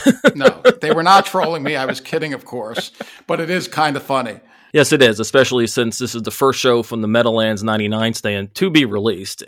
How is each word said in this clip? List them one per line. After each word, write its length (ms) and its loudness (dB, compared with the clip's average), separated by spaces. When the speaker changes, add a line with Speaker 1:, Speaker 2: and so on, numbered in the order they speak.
Speaker 1:
<laughs> 220 2
Speaker 2:
No, 280 0
they 100 0
were 100 0
not 220 6
trolling 380 -4
me. 120 -4
I 120 -4
was 160 -8
kidding, 320 -6
of 100 -14
course, 480 -10
but 140 -4
it 80 -6
is 180 -4
kind 300 0
of 60 -8
funny. 380 -6
Speaker 1:
Yes, 180 4
it 80 4
is, 180 6
especially 480 2
since 300 -2
this 180 -8
is 100 -8
the 60 -6
first 300 0
show 220 2
from 180 -6
the 80 -2
Meadowlands 560 2
ninety-nine 480 -2
stand 440 -6
to 120 0
be 160 4
released. 640 -4